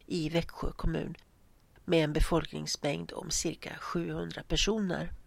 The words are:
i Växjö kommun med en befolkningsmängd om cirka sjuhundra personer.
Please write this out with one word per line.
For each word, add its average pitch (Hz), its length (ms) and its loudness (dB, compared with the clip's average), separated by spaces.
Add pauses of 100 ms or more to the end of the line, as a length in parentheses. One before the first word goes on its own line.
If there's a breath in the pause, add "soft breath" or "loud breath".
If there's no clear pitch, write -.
i 160 220 -2
Växjö - 440 0
kommun 160 440 -2 (720)
med 165 160 6
en 151 80 2
befolkningsmängd 156 1000 0
om - 180 -8
cirka - 480 -2
sjuhundra 170 640 -4
personer. 185 720 2 (140)